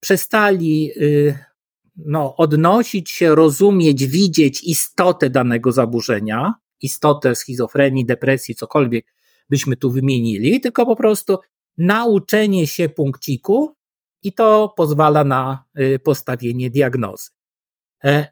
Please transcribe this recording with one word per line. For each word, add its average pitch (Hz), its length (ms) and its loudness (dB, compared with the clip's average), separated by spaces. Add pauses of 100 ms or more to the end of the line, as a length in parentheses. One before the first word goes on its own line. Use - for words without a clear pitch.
przestali, 180 960 0
y, 147 420 2 (580)
no, 151 400 -4
odnosić 170 720 2
się, 160 240 2
rozumieć, 160 720 4
widzieć 156 580 0
istotę 175 680 0
danego 123 420 0
zaburzenia, 117 800 -2 (260)
istotę 135 540 0
schizofrenii, 131 720 -2
depresji, 127 480 -2
cokolwiek 120 520 -4 (440)
byśmy 139 260 -2
tu 135 140 -4
wymienili, 127 680 -2
tylko - 260 0
po 226 100 0
prostu 202 420 0 (400)
nauczenie 202 880 0
się 160 220 -4
punkciku 151 880 -4 (460)
i 196 100 -6
to 214 440 2
pozwala 151 480 2
na, 131 400 -4 (160)
y, 135 180 0
postawienie 123 720 -4
diagnozy. 120 600 -4 (720)
E, 143 280 0